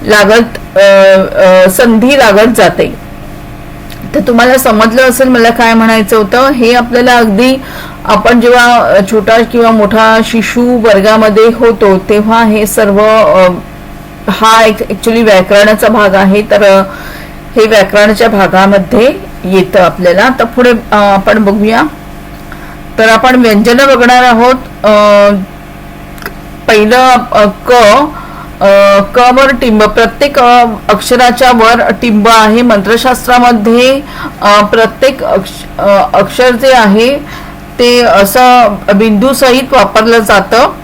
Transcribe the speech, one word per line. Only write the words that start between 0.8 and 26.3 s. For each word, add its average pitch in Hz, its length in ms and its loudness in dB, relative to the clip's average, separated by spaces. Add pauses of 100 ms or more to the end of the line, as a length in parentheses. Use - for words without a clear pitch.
अ, 185 280 4
संधी 233 480 0
लागत 220 400 2
जाते. - 380 -2 (1200)
तर 294 120 0
तुम्हाला 247 300 2
समजलं 233 440 0
असेल 262 260 2
मला 233 220 2
काय 233 240 0
म्हणायचं 226 440 0
होतं. 240 320 0
हे 240 240 0
आपल्याला 240 440 0
अगदी 240 440 0 (440)
आपण 226 360 0
जेव्हा, 240 340 2
अ, 180 240 2 (120)
छोटा 220 260 0
किंवा 233 340 0
मोठा 220 540 2
शिशु 226 360 -4
वर्गामध्ये 220 840 2
होतो 226 520 2
तेव्हा 214 460 0
हे 214 220 0
सर्व, 202 420 -2
अ, 185 400 2 (840)
हा 220 340 2
एक 220 160 0
actually 226 440 -2
व्याकरणाचा 208 640 2
भाग 208 280 0
आहे, 196 260 2
तर, 208 220 0
अ, 196 180 4 (760)
हे 220 120 2
व्याकरणाच्या 208 600 0
भागामध्ये 196 1000 0 (180)
येतं 185 380 0
आपल्याला. 180 460 0 (100)
तर 240 40 0
पुढे, 247 260 0
अ, 226 260 -2
आपण 202 480 0
बघूया. 214 380 0 (1160)
तर 220 120 2
आपण 240 260 2
व्यंजन 233 420 2
बघणार 247 460 2
आहोत. 247 640 0
अ, 208 440 4 (1400)